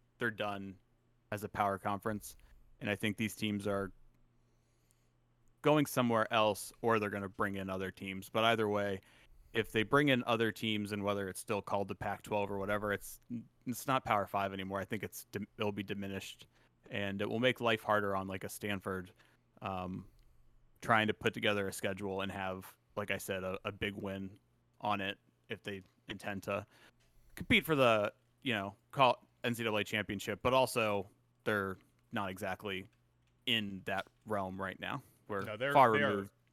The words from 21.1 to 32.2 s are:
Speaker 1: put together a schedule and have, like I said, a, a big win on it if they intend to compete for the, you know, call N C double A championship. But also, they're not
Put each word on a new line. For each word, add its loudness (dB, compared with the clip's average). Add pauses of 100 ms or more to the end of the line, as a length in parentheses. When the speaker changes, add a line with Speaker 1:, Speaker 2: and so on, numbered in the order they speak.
Speaker 1:
put 0
together 2
a -4
schedule -4
and -4
have, -6 (300)
like -4
I 0
said, -4
a, -4
a -4
big -4
win -6 (500)
on 0
it -2 (320)
if -8
they -8 (260)
intend -8
to -2 (680)
compete 2
for 0
the, 6 (300)
you -2
know, -2 (180)
call 6 (260)
N -2
C -4
double 0
A 0
championship. -4
But 2
also, 2 (380)
they're 0 (340)
not -2